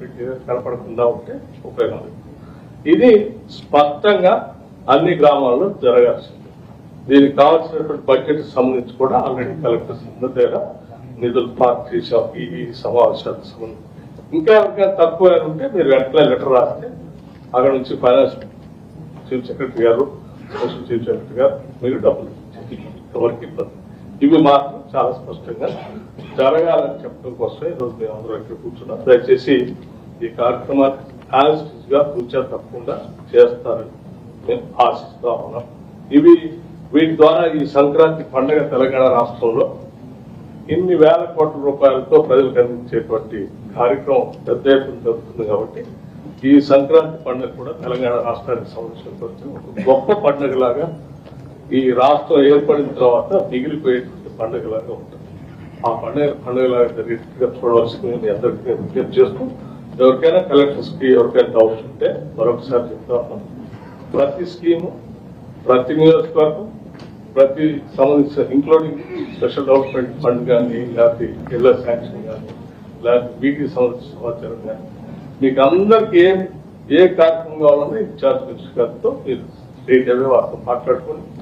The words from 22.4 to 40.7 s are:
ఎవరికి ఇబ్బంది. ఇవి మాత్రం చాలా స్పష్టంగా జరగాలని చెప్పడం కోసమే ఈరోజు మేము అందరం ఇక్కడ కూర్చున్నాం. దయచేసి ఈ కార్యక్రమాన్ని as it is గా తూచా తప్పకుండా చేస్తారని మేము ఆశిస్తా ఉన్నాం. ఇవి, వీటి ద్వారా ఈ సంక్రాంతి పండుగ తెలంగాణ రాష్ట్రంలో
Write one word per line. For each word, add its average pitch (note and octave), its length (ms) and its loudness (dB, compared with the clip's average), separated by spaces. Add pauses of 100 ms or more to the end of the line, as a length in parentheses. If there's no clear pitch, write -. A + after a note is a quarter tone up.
ఎవరికి A#2 320 -2
ఇబ్బంది. - 280 -12 (480)
ఇవి D#3 140 6 (100)
మాత్రం - 320 2 (140)
చాలా B2+ 160 0 (100)
స్పష్టంగా - 480 -10 (680)
జరగాలని C#3+ 640 2
చెప్పడం B2 380 -14
కోసమే D3+ 340 -6
ఈరోజు A#2+ 260 -8
మేము A2 160 -8
అందరం G#2+ 240 -10
ఇక్కడ - 240 -16
కూర్చున్నాం. - 420 -12
దయచేసి C3+ 480 4 (680)
ఈ - 40 -6 (120)
కార్యక్రమాన్ని C3+ 680 0 (320)
as D3+ 220 4
it - 140 -14
is - 140 -20
గా C#3+ 80 2 (140)
తూచా B2 260 -6 (120)
తప్పకుండా - 440 -12 (360)
చేస్తారని A#2+ 600 2 (520)
మేము A#2+ 180 -4 (220)
ఆశిస్తా - 440 -6 (160)
ఉన్నాం. A2+ 200 -12 (520)
ఇవి, E3+ 160 10 (600)
వీటి D#3+ 260 2
ద్వారా D#3+ 240 6 (160)
ఈ - 20 0 (140)
సంక్రాంతి D#3 480 4 (100)
పండుగ C#3+ 260 2 (140)
తెలంగాణ C3 320 2 (120)
రాష్ట్రంలో A#2+ 480 0 (1080)